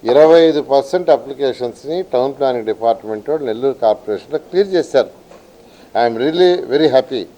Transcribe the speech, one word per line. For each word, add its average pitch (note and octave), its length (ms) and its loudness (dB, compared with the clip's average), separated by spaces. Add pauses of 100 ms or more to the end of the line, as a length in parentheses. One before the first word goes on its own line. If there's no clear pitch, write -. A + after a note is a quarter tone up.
ఇరవై D#3 360 6
ఐదు D3+ 220 2
పర్సెంట్ C#3 480 0
అప్లికేషన్స్ని C3+ 920 -4
టౌన్ C3 360 -2
ప్లానింగ్ B2+ 280 -2
డిపార్ట్‌మెంట్ A2 640 -4
వాళ్ళు D3+ 160 -4
నెల్లూరు B2 280 -4
కార్పొరేషన్లో A2 640 -4
క్లియర్ G3 300 -4
చేశారు. D#3 580 -2 (760)
I A#2+ 80 2
am A2+ 100 -6
really F3 540 0
very D3 220 2
happy. B2+ 280 0 (160)